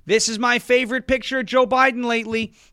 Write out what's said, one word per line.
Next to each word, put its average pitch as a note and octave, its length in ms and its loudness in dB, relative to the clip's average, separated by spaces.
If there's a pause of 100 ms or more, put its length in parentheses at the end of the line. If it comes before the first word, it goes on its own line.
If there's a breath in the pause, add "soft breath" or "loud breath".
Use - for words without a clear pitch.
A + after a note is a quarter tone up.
This G#3+ 220 0
is A3 120 -6
my A#3+ 200 0
favorite B3 480 0
picture C4 320 -2
of A#3 60 -4
Joe B3+ 200 2
Biden B3+ 400 2
lately. A3+ 480 -2 (200 soft breath)